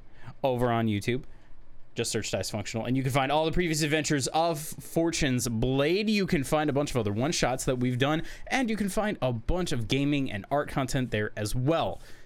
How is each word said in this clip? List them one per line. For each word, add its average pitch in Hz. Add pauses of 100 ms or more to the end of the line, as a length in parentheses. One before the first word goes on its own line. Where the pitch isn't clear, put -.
(440)
over 123
on 117
YouTube. 110 (720)
Just -
search 107
Dice 98
Functional, 110
and 123
you 135
can 131
find 135
all 156
the 160
previous 156
adventures 147
of 160
Fortune's 151
Blade. 139
You 196
can 147
find 151
a 139
bunch 147
of -
other 104
one-shots 127
that 127
we've 123
done, 147 (240)
and 247
you 220
can 202
find 208
a 127
bunch 165
of 107
gaming 139
and 98
art 143
content 127
there 107
as 107
well. 127 (240)